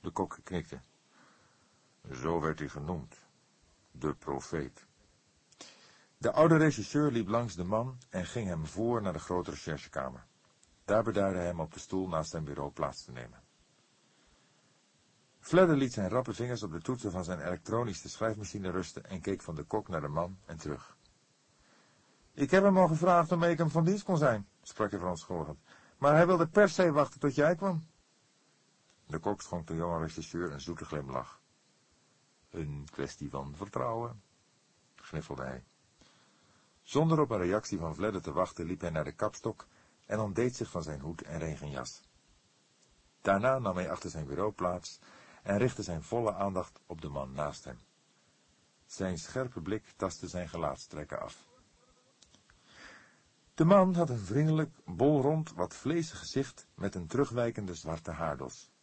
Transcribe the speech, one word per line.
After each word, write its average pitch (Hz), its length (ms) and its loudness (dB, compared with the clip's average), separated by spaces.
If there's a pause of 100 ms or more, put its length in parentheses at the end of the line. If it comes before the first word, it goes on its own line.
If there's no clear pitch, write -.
De 85 100 -8
kok - 320 -4
knikte. 78 380 -6 (1300)
"Zo 78 260 0
werd 78 200 -2
hij 73 100 -6
genoemd. 76 480 -8 (760)
De 76 220 -4
profeet." 69 720 -6 (1300)
De - 140 0
oude 160 260 8
regisseur 147 540 4
liep 113 160 0
langs 113 280 0
de 87 80 -4
man 117 340 -2 (120)
en 92 160 -4
ging 113 220 -4
hem 80 180 -2
voor 113 360 0
naar 95 120 -2
de 80 60 -6
grote 87 300 -2
recherchekamer. 69 760 -8 (600)
Daar 110 180 4
beduidde 98 340 2
hij 87 100 0
hem 85 120 -4
op 80 140 -4
de - 60 -14
stoel 95 280 -4
naast 80 220 -2
zijn 82 140 -6
bureau 71 280 -6
plaats 71 320 -4
te - 80 -18
nemen. 60 320 -14 (2000)
Fledder 170 360 6
liet 135 180 2
zijn 98 160 -2
rappe 117 240 0
vingers 120 300 -4
op 87 80 -8
de 82 100 -8
toetsen 123 300 -4
van 90 120 -4
zijn 85 160 -6
elektronische 98 680 -4
schrijfmachine 104 640 -4
rusten 90 340 -6
en 92 160 -8
keek 95 200 -4
van 85 140 -8
de 73 80 -8
kok 107 240 -4
naar 82 140 -4
de 73 60 -6
man 85 380 -4
en 82 120 -12
terug. 76 400 -10 (1400)
"Ik 143 180 0
heb 190 120 8
hem 196 140 8
al 185 100 8
gevraagd 170 420 6
waarmee 170 220 4
ik 160 60 2
hem 160 120 4
van 160 140 4
dienst 196 200 2
kon 180 140 2
zijn," 120 300 4 (140)
sprak - 280 -2
hij 101 100 -4
verontschuldigend, 85 600 -4 (380)
"maar 143 160 6
hij 165 120 10
wilde 170 220 4
per 202 220 8
se 180 220 4
wachten 143 280 2
tot 139 160 2
jij 151 200 4
kwam." 170 320 -2 (1160)
De 78 140 -6
kok 98 220 -2
schonk 85 260 -8
de 82 80 -4
jonge 85 240 -2
regisseur 80 520 -6
een 71 100 -12
zoete 80 240 -8
glimlach. 67 560 -8 (1080)
"Een 73 420 -8
kwestie 69 380 -8
van 69 260 -8
vertrouwen," 117 680 -6 (720)
gniffelde 69 480 -10
hij. 64 200 -10 (1160)
Zonder 160 380 4
op 143 100 4
een 113 80 0
reactie 95 400 0
van 82 180 -4
Fledder 98 260 -2
te 82 100 -8
wachten 87 340 -2
liep 85 160 -6
hij 87 80 -4
naar 80 140 -2
de 73 120 -8
kapstok - 520 -6 (380)
en 107 140 -2
ontdeed 110 360 0
zich - 140 -6
van 85 140 -6
zijn 76 160 -8
hoed 80 220 -8
en 80 180 -8
regenjas. 73 600 -8 (1200)
Daarna 110 380 2
nam 101 160 0
hij 90 160 -2
achter - 180 -6
zijn 80 160 -6
bureau 87 260 -2
plaats 90 480 -4 (440)
en 98 140 2
richtte 120 260 0
zijn 85 200 -6
volle 113 300 0
aandacht 92 520 -4
op 80 160 -12
de 80 80 -8
man 67 220 -6
naast 73 320 -6
hem. 62 160 -14 (1040)
Zijn 92 320 -4
scherpe 123 440 -6
blik 98 340 -6
tastte 95 320 -6
zijn 85 220 -6
gelaatstrekken 76 720 -6
af. - 280 -12 (2000)
De 160 120 6
man 185 300 8
had 170 140 2
een 120 100 0
vriendelijk, 151 560 2 (100)
bolrond, 143 680 4
wat - 220 -4
vleesig 160 440 -4
gezicht - 540 -4
met 95 220 -6
een 87 120 -6
terugwijkende 117 640 0
zwarte 80 380 -6
haardos. 73 600 -6 (120)